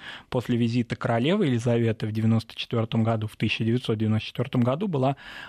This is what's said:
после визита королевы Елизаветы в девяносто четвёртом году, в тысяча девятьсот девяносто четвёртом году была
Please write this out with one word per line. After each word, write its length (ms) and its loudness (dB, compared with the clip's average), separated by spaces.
после 280 0
визита 380 2
королевы 520 2
Елизаветы 600 2
в 60 -4
девяносто 420 2
четвёртом 480 -2
году, 240 0
в 100 -10
тысяча 280 -2
девятьсот 340 0
девяносто 300 0
четвёртом 340 -2
году 240 0
была 300 0